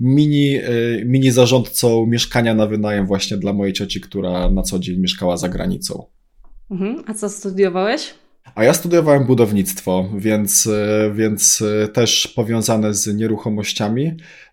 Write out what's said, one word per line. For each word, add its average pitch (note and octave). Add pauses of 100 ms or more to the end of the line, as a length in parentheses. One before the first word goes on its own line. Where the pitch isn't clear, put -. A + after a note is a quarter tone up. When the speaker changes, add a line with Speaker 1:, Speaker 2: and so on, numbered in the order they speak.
Speaker 1:
mini, C#3+
e, A#2
mini C3
zarządcą A#2
mieszkania A#2
na A2
wynajem G#2
właśnie G2
dla G2
mojej G2+
cioci, G2
która F2+
na F#2+
co F#2+
dzień F#2
mieszkała F2+
za E2+
granicą. F#2 (640)
Speaker 2:
Mhm. G3+
A A3
co G#3
studiowałeś? G3 (400)
Speaker 1:
A G#2+
ja C#3
studiowałem D#3
budownictwo, G2 (100)
więc, G#2+
e, G#2+
więc, G#2+ (220)
e, G#2+
też -
powiązane A2
z G#2
nieruchomościami. A2 (400)